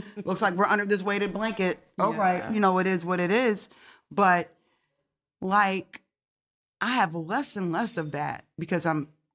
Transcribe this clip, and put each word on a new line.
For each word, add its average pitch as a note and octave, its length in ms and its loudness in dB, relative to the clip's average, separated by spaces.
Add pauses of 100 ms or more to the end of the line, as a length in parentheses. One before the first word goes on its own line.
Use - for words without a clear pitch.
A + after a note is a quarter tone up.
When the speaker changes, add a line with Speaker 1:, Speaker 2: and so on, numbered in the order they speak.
Speaker 1:
<laughs> - 200 -14
Speaker 2:
Looks F#3 140 -2
like G3 140 2
we're F#3+ 120 2
under G3+ 200 2
this G3+ 160 0
weighted G3+ 320 -2
blanket. G3 440 -2 (200)
All F#3+ 160 2
right, F#3 240 2
Speaker 1:
Yeah. F#3+ 140 -4
Speaker 2:
you G#3+ 80 2
know, F#3 180 6
it F#3 80 2
is F#3 180 0
what F3+ 160 0
it F3 100 0
is." G#3+ 380 2 (420)
But, F3+ 400 2 (920)
like, F#3+ 580 0 (800)
I G#3 140 -2
have F#3+ 200 0
less F3+ 420 -4
and F#3 160 -2
less G3+ 260 -4
of D#3 140 -6
that D3 320 -8 (140)
because E3 280 -2
I'm D3+ 220 -2 (260)